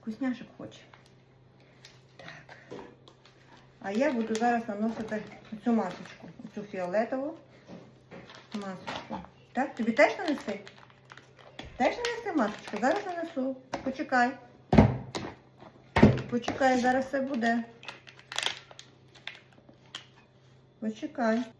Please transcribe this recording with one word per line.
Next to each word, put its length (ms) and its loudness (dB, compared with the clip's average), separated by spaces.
Вкусняшок 460 -6
хоче. 220 -16
Так. 640 -16
А 100 -6
я 200 4
буду 240 0
зараз 320 2
наносити 540 -2
цю 100 4
масочку, 540 -2
цю 60 -8
фіолетову 720 -2
масочку. 640 -8
Так, 220 -2
тобі 160 0
теж 260 6
нанести? 420 -4
Теж 200 2
нанести 380 -4
масочку? 460 -2
Зараз 240 2
нанесу. 500 -4
Почекай. 480 0
Почекай, 500 2
зараз 260 2
все 160 -2
буде. 420 0
Почекай. 640 -2